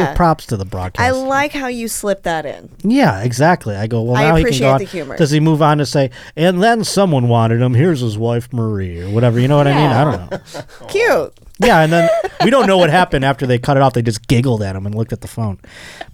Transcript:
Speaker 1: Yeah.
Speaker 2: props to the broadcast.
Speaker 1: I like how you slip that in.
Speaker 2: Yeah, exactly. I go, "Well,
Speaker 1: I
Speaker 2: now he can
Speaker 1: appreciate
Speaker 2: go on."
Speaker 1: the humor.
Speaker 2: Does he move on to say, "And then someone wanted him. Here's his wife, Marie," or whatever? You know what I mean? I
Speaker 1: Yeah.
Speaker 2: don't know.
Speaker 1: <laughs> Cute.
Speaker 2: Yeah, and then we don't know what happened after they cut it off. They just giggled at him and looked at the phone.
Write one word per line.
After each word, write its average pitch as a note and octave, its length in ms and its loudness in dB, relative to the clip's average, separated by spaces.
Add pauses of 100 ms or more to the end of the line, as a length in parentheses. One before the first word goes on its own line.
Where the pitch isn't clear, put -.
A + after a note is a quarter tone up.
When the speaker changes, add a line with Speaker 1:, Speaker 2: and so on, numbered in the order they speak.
Speaker 1:
Yeah. C#3+ 40 -8
Speaker 2:
props D#3+ 340 0
to A#2 100 -4
the G2 80 -6
broadcast. F#2+ 420 -4
Speaker 1:
I - 40 0
like C4+ 420 -2
how C#4 140 -8
you A#3+ 200 -8
slip G3+ 360 -6
that D#3+ 220 -4
in. F#2+ 240 -14 (140)
Speaker 2:
Yeah, G3 400 2
exactly. B2 520 0
I G#2 120 -4
go, A2+ 160 -2
"Well, B2 120 0
Speaker 1:
I - 120 2
Speaker 2:
now E3 80 4
he D#3+ 80 4
can - 40 0
Speaker 1:
appreciate C3 200 0
Speaker 2:
go C3+ 60 4
on." D#3+ 60 2
Speaker 1:
the F#3+ 60 -4
humor. D#3 320 -10
Speaker 2:
Does D3 140 2
he D3+ 80 0
move D#3 240 2
on D3+ 160 2
to C#3+ 80 -2
say, C3+ 240 -2 (240)
"And F3 260 0
then A3+ 220 2
someone D3 460 0
wanted A#2 340 2
him. B2+ 100 0
Here's B2+ 280 2
his A2+ 160 -4
wife, A#2 360 -4
Marie," G2 480 -4
or F#2 80 -8
whatever? A#2 300 2
You B2+ 80 2
know D3 100 4
what C#3+ 100 4
I C#3 60 2
mean? D3 180 2
I B2+ 120 2
Speaker 1:
Yeah. - 0 -
Speaker 2:
don't F#2+ 280 -4
know. - 560 -14
Speaker 1:
<laughs> - 0 -
Cute. F#4+ 460 0 (280)
Speaker 2:
Yeah, G3 200 4
and D#3+ 100 2
then E3+ 180 2 (360)
we A3 60 4
don't C4 160 4
know F#3+ 100 4
what F3 120 4
happened D#3+ 360 2
after C#3 200 0
they B2 140 2
cut C3+ 160 0
it C3+ 80 4
off. C3 80 4
They A#2+ 100 -2
just A2+ 260 -4
giggled A#2+ 360 0
at F#2+ 140 -6
him F#2+ 80 -10
and G#2 100 -6
looked A2+ 160 -4
at A2 80 -8
the - 80 -16
phone. G#2+ 300 -6 (560)